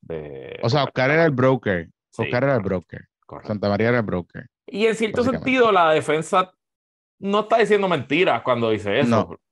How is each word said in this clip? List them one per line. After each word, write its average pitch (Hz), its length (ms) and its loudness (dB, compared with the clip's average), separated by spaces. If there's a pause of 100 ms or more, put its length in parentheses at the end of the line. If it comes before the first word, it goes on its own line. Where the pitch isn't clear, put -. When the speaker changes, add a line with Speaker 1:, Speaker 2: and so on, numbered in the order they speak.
Speaker 1:
de 73 600 -12
Speaker 2:
O 113 80 0
sea, 139 140 2
Speaker 1:
Oscar 131 240 -2
Speaker 2:
Oscar 139 40 2
era 165 140 4
el 160 60 2
Speaker 1:
Santamaría. 135 40 -4 (140)
Speaker 2:
broker. 98 400 -2 (220)
Speaker 1:
Sí, - 100 -6
Speaker 2:
Oscar 123 220 -2
era 139 120 2
el 117 60 -2
Speaker 1:
correcto, 98 80 -4
Speaker 2:
broker. - 380 -8 (180)
Speaker 1:
correcto. - 220 -18
Speaker 2:
Santamaría 101 420 0
era 123 80 2
el 117 80 0
broker, 90 400 -6 (220)
Speaker 1:
Y 208 180 -2
en 226 100 2
cierto 226 260 -2
Speaker 2:
básicamente. 247 280 -2
Speaker 1:
sentido, 247 220 4
la 175 200 4
defensa 160 640 0 (680)
no 196 220 0
está 220 160 0
diciendo 208 320 2
mentiras 151 540 0
cuando 117 260 0
dice 101 300 0
eso. 123 100 2 (220)
Speaker 2:
No. - 60 -16 (140)